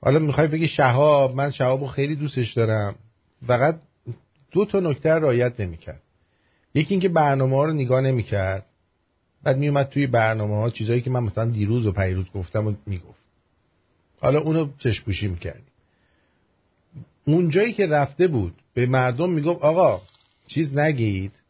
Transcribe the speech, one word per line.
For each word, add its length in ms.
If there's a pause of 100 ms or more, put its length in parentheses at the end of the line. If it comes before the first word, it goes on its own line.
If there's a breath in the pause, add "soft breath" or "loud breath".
حالا 180
می‌خوای 280
بگی 220
شهاب، 640
من 160
شهابو 360
خیلی 300
دوستش 360
دارم، 420 (520)
فقط 340 (720)
دو 140
تا 160
نکته 300
رو 100
رعایت 400
نمی‌کرد. 420 (720)
یکی 200
اینکه 140
برنامه‌ها 560
رو 80
نگاه 280
نمی‌کرد، 680 (760)
بعد 140
میومد 320
توی 180
برنامه‌ها 640
چیزایی 300
که 100
من 120
مثلاً 280
دیروز 360
و 60
پیروز 420
گفتم 320
و 80 (120)
می‌گفت. 320 (1000)
حالا 200
اونو 280 (100)
چشم‌پوشی 500
می‌کردیم. 380 (1600)
اونجایی 480
که 140
رفته 420
بود 260 (200)
به 120
مردم 440
می‌گفت: 320
«آقا 380 (460)
چیز 320
نگید 540 (180)